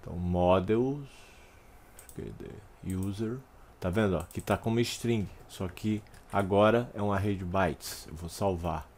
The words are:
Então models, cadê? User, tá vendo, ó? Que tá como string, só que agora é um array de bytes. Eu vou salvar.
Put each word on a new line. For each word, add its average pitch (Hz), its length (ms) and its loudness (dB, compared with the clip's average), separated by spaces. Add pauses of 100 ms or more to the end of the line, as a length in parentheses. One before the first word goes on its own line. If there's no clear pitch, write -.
Então - 140 -12
models, 95 920 2 (1080)
cadê? 52 340 -12 (340)
User, 98 540 -4 (400)
tá 95 100 -2
vendo, 95 280 2
ó? 76 80 0
Que - 160 -8
tá 98 160 2
como 113 240 0
string, 113 480 -2 (200)
só 92 200 -8
que 104 340 -2 (300)
agora 104 640 4
é 101 60 -8
um 101 120 0
array 101 240 0
de 92 80 -6
bytes. 90 640 -2
Eu - 60 -14
vou 82 140 -10
salvar. 85 680 -2